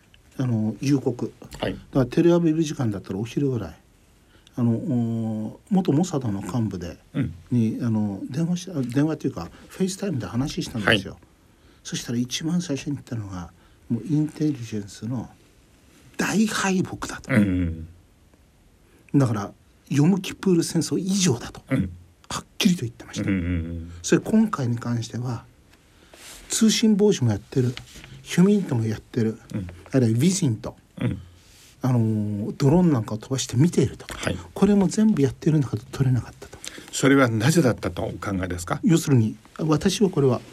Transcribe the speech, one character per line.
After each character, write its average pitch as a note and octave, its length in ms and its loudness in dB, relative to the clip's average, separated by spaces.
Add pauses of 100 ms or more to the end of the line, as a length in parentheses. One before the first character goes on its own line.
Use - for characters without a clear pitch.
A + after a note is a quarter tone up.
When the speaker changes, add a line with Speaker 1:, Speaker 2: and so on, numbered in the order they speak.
(380)
Speaker 1:
あ C3 80 -2
の、 A2 360 0
夕 C#3 180 2
刻。 - 320 -4 (280)
Speaker 2:
は G#2 100 -4
い。 F2+ 40 -6
Speaker 1:
だ - 40 -10
か - 60 -18 (160)
ら、 B2+ 60 4
テ D3 180 0
ル E3+ 100 8
ア F3 80 6
ビ E3 100 4
ブ D#3+ 120 2
時 D3+ 120 -2
間 A#2 160 -2
だ F#2+ 80 -6
っ - 20 -12
た - 120 -8
ら F#2 60 -4
お A2+ 40 -2
昼 C#3 260 -2
ぐ B2 100 -2
ら E2+ 100 -8
い、 D2 60 -18 (800)
あ B2 60 0
の、 A#2 80 4
お、 A2+ 880 -4 (100)
元 F#3 240 2
モ D#3 100 4
サ D#3 160 -4
ド A#2+ 140 -4
の G2 80 -6
幹 A2+ 220 -4
部 F#2 160 -4
で、 E2+ 180 -10 (160)
Speaker 2:
う C#3 80 -4
ん。 E2+ 120 -4 (160)
Speaker 1:
に、 A2+ 320 0
あ B2 80 -2
の、 G#2 300 -2 (100)
電 D#3 160 -2
話 F3 120 -2
し-、 - 180 -12
あ、 C#3 60 -2
電 B2+ 260 0
話 D#3 60 -2
っ D3+ 40 -8
て - 100 -6
い - 40 -2
う - 20 -14
か、 - 160 -12 (200)
フ - 140 -4
ェ - 20 0
イ F#3 40 -2
ス - 60 -8
タ G3+ 120 -6
イ G3 40 -4
ム C3 80 -4
で G#2+ 60 -8
話 C#3 380 -4
し - 60 -8
た A2+ 100 -6
ん G2+ 40 -4
で G2 160 2
す F#2 80 -10
よ。 - 60 -12
Speaker 2:
は - 40 -18
い。 - 40 -20 (600)
Speaker 1:
そ - 120 -10
し - 80 -6
た - 80 -8
ら、 A#2 60 -2
一 B2 260 -4
番 E3+ 180 0
最 C#3+ 140 -4
初 C3+ 120 -8
に C#3+ 80 -2
言 A#2 60 -12
っ - 40 -20
た - 100 -8
の G#2 140 -8
が、 F2+ 220 -10 (380)
も A#2 100 -2
う、 - 100 -10
イ D3+ 100 2
ン D3+ 80 0
テ D3+ 200 -4
リ D3 60 0
ジ A#2+ 220 -10
ェ G2+ 100 -6
ン G2 40 -16
ス - 180 -12
の A2+ 220 -6 (880)
大 F#3+ 300 0
敗 F#3+ 360 0
北 - 240 -8
だ - 140 -10
と。 - 120 -6
Speaker 2:
う A#2+ 40 4
ん。 F2 500 0 (1300)
Speaker 1:
だ C3+ 120 6
か A#2 60 0
ら、 G2+ 180 -6 (380)
ヨ C#3+ 160 4
ム F#3+ 160 2
キ - 120 -10
プ - 180 0
ー F3 40 6
ル E3 80 2
戦 E3 180 -2
争 - 160 -2
以 F3 80 -4
上 F#3 340 0
だ - 120 -14
と、 - 180 -18
Speaker 2:
う C3+ 60 0
ん。 F#2 140 -2 (400)
Speaker 1:
は - 120 -6
っ - 40 -20 (120)
き - 120 4
り F3 60 4
と - 60 -8
言 A#2 80 -6
っ - 40 -14
て - 120 -20
ま - 80 -18
し G#2+ 100 -6
た。 G2+ 60 -2
Speaker 2:
う G2 40 2
ん F#2+ 40 0
う F2+ 40 -2
ん - 20 -4
う E2+ 40 -2
ん。 E2+ 440 -4 (100)
Speaker 1:
そ - 140 2
れ、 D3+ 60 2
今 A3 260 4
回 C3 200 -2
に A#2 100 0
関 A#2+ 260 -4
し - 40 -10
て - 100 -10
は、 B2 280 -6 (1040)
通 A3 220 4
信 A3 240 4
傍 G3+ 200 4
受 B2+ 100 0
も A2+ 60 4
や G2+ 60 0
っ - 20 -6
て - 220 -2
る、 B2 120 0 (480)
ヒ - 180 -2
ュ F3 40 8
ミ G#3 140 6
ン F#3 60 0
ト C3+ 120 -2
も A2+ 100 0
や A2 120 -2
っ - 40 -14
て - 220 -2
る、 A2 160 -2 (140)
Speaker 2:
う - 40 -6
ん。 F#2 100 -6 (240)
Speaker 1:
あ C3+ 80 4
る A#2+ 100 4
い A2 40 4
は A#2 60 2
ウ - 20 4
ィ F3 80 6
ジ F#3 180 0
ン A2 100 0
ト、 - 180 -10 (260)
Speaker 2:
う - 40 -2
ん。 - 140 -2 (600)
Speaker 1:
あ C3 100 2
の、 G#2+ 600 0
ド C#3 160 4
ロ E3+ 100 6
ー - 40 6
ン E3 100 6
な A#2+ 60 2
ん G#2+ 40 -2
か G#2+ 120 -6
を - 20 -8
飛 - 140 -14
ば C3+ 80 -2
し - 80 -6
て A2+ 100 -2
見 E3 140 6
て F#3 100 2
い C3+ 60 2
る - 100 -6
と。 - 100 -18
Speaker 2:
は - 220 -6
い。 - 80 -4 (160)
Speaker 1:
こ - 140 2
れ G#3 80 6
も G3 120 4
全 G#3+ 200 2
部 F3+ 160 4
や B2 80 2
っ - 20 -10
て - 160 0
る D3+ 80 4
ん D3 40 4
だ A#2+ 60 0
け - 80 -4
ど、 - 160 -6
取 B2+ 160 0
れ B2+ 60 4
な A#2 80 2
か - 80 -12
っ - 100 -20
た - 80 -20
と。 - 120 -20 (320)
Speaker 2:
そ - 180 2
れ C#3 60 6
は C3+ 120 6
な A2+ 220 2
ぜ E3 140 4
だ B2 80 4
っ G2 40 0
た - 140 -6
と G2 140 -6
お A2 80 -4
考 G2 320 -4
え F#2 40 -4
で F2 120 -6
す - 60 -10
か？ - 180 -4
Speaker 1:
要 E3 160 6
す D#3+ 100 -4
る C3+ 80 6
に、 A2 180 2 (220)
私 E3 460 2
は F#3 80 4
こ C#3+ 100 0
れ C#3 60 6
は B2 120 2 (140)